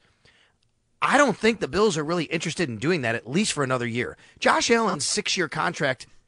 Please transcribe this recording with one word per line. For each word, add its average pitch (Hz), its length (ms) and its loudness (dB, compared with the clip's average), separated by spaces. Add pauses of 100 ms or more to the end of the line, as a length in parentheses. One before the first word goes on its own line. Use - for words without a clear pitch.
(1000)
I 175 160 4
don't 277 200 4
think 220 220 0
the 151 80 -2
Bills 175 300 2
are 160 60 -2
really 165 220 -2
interested 165 440 -4
in 113 80 -6
doing 147 240 0
that, 117 140 0
at 110 140 -8
least 185 240 0
for 147 100 -2
another 127 240 0
year. 113 300 -4 (220)
Josh - 320 2
Allen's 208 340 2
six-year 190 440 -2
contract 156 580 -2 (200)